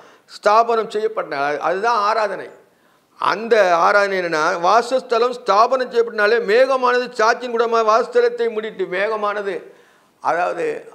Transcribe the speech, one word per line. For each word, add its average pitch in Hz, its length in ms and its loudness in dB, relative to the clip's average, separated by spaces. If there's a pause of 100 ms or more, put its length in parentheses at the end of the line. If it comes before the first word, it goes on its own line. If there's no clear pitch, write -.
(260)
ஸ்தாபனம் 220 640 0
செய்யப்பட்ட, 160 720 -4
அதுதான் 202 380 0
ஆராதனை. 208 520 -2 (680)
அந்த 190 580 2
ஆராதனை 196 440 2
என்னன்னா, 170 400 -2
வாசஸ்தலம் 233 720 0
ஸ்தாபனம் 240 580 0
செய்யப்பட்டனாலே 220 500 0
மேகமானது 247 680 0
சாட்சியின் 233 400 0
குடமாக 226 320 0
வாசஸ்தலத்தை 240 640 2
மூடிட்டு. 214 440 -6
மேகமானது, 202 720 -4 (580)
அதாவது 165 720 -4